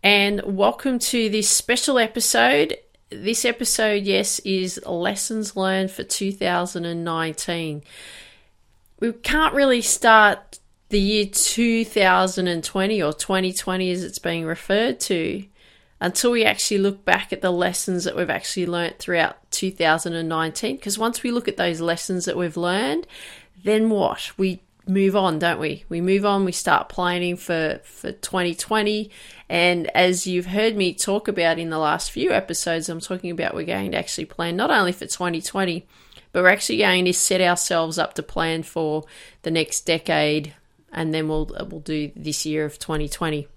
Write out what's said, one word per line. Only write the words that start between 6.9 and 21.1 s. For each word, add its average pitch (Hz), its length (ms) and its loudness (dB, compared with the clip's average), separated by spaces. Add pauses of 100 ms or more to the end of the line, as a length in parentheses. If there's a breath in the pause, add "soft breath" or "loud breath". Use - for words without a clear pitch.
nineteen. 160 800 -4 (1160 loud breath)
We 233 140 0
can't - 400 2
really 262 300 4
start - 760 6 (320)
the 208 100 2
year 202 280 2
two 226 580 2
thousand 185 640 4
and 170 160 -2
twenty 196 360 0
or 156 140 0
twenty 185 400 0
twenty 185 380 -2
as 180 120 -2
it's - 140 -10
being 170 260 -4
referred 202 580 0
to 190 440 -2 (540 soft breath)
until 180 320 0
we 233 140 2
actually 208 340 2
look 196 260 0
back 185 260 2
at - 100 -6
the 185 100 0
lessons 180 540 -2
that - 120 -4
we've 175 100 -2
actually - 380 -4
learnt 170 320 -4
throughout - 540 -2
two - 180 -2
thousand 165 460 0
and 165 120 -4
nineteen. 160 520 -2
'Cause 202 180 -6
once 226 240 -2